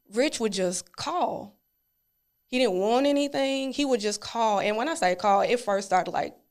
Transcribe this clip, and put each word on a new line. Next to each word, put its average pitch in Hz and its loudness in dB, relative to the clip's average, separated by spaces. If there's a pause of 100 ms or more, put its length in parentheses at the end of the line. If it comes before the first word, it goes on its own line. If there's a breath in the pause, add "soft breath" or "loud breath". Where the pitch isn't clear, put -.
(140)
Rich 285 0
would 220 0
just 185 -4
call. 262 -4 (920)
He 254 -2
didn't 196 2
want 233 2
anything. 269 0
He 285 -2
would 247 2
just 208 -4
call. 220 0
And 208 0
when 254 -2
I 320 -4
say 180 2
call, 196 4
it 196 2
first 196 -2
started, 180 0
like, - -4 (160)